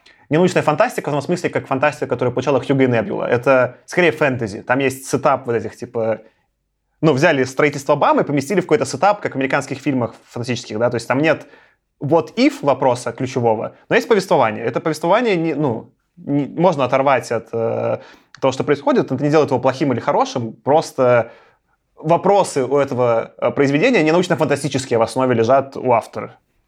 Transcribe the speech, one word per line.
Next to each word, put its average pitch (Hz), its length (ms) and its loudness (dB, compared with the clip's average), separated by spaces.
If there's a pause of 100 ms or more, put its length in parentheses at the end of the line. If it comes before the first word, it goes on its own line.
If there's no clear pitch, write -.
(300)
не 143 80 2
научная 180 240 2
фантастика 156 480 0
в 143 40 -2
том 143 80 -2
смысле, 175 280 -4
как 127 180 -6
фантастика, 143 400 -2
которую 123 260 -2
получала 135 260 0
Хьюго 135 240 0
и 131 40 4
Небула. 117 380 -2
Это 123 600 2
скорее 175 260 2
фэнтези. 120 500 -2
Там 127 180 0
есть 131 280 -2
сетап 139 400 0
вот 120 80 -2
этих, 104 200 -6
типа, 113 460 -4 (800)
ну, 151 120 4
взяли 139 300 4
строительство 143 500 0
Обамы, 247 300 2
поместили 147 360 -2
в 175 40 -2
какой-то 160 220 0
сетап, 190 360 0
как 139 120 -6
в - 20 -18
американских 135 420 -2
фильмах 127 380 -4 (140)
фантастических, 117 500 -8
да, 120 100 0
то 123 60 -4
есть 113 120 -6
там 127 120 0
нет 151 260 0 (560)
what 156 340 -2
if 277 260 2
вопроса 131 500 0
ключевого, 117 640 -2 (140)
но 165 60 0
есть 247 120 0
повествование. 139 560 2
Это 120 160 -4
повествование 185 560 0
не, 165 180 -2
ну, 135 380 -4 (260)
не, 143 280 -2
можно 156 400 0
оторвать 131 460 0
от, 113 200 -4
э, 117 460 -2 (440)
того, 135 100 2
что 127 120 -6
происходит, 147 480 0
это 131 120 -2
не 147 60 0
делает 147 200 4
его 131 100 0
плохим 131 340 0
или 117 60 -2
хорошим, 143 540 -2
просто 131 800 2 (640)
вопросы 165 680 2
у 127 140 0
этого, 123 600 0
э, 120 140 0
произведения 151 520 2
не 156 80 4
научно-фантастические 151 880 0
в - 20 4
основе 127 340 0
лежат 123 420 2
у 127 140 -2
автора. 113 440 -2 (320)